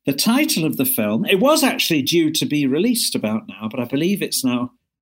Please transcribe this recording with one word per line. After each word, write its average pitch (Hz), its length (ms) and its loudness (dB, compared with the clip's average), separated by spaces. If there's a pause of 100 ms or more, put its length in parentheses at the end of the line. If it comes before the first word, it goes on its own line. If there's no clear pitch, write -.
the 139 80 0
title 233 520 0
of 156 120 -2
the 180 80 0
film, 107 400 0
it 190 140 4
was 294 240 4
actually 165 380 0
due 156 300 2
to 156 140 -2
be 147 200 0
released 196 500 0
about 110 320 -4
now, 101 220 -10
but 123 100 -6
I 120 60 -4
believe 160 360 -2
it's - 240 -4
now, 123 260 -2 (300)